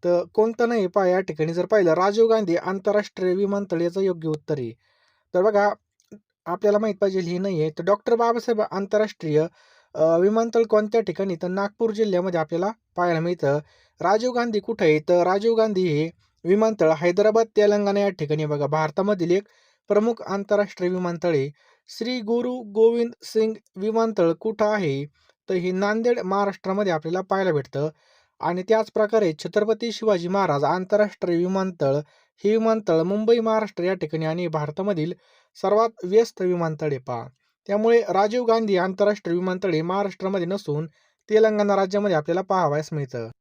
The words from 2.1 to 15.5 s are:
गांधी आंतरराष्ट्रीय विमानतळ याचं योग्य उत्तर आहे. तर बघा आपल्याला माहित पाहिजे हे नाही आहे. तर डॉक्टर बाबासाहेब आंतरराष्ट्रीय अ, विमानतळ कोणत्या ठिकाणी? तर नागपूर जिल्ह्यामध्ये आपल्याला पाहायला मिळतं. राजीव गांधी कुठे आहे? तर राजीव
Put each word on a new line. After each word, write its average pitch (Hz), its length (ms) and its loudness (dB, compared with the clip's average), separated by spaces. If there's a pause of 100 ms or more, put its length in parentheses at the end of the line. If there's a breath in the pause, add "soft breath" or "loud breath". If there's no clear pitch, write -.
गांधी 214 300 2
आंतरराष्ट्रीय 190 800 -2
विमानतळ 196 480 -2
याचं 175 180 -2
योग्य 175 280 -2
उत्तर 151 300 -4
आहे. 117 140 -8 (640)
तर 180 80 2
बघा 208 280 2 (760)
आपल्याला 202 320 0
माहित 214 220 -2
पाहिजे 190 200 0
हे 175 180 -4
नाही 185 220 -4
आहे. 156 100 0
तर 160 120 -12
डॉक्टर 208 320 0
बाबासाहेब 233 560 0
आंतरराष्ट्रीय 190 760 -2 (480 soft breath)
अ, 160 240 2
विमानतळ 226 440 2
कोणत्या 214 380 2
ठिकाणी? 185 360 -4
तर 180 120 -6
नागपूर 202 420 -2
जिल्ह्यामध्ये 185 500 -2
आपल्याला 170 300 -2 (260)
पाहायला 175 240 0
मिळतं. 165 380 0 (420 soft breath)
राजीव 220 320 0
गांधी 233 280 -2
कुठे 220 240 -4
आहे? 151 140 4
तर 175 240 2
राजीव 202 320 2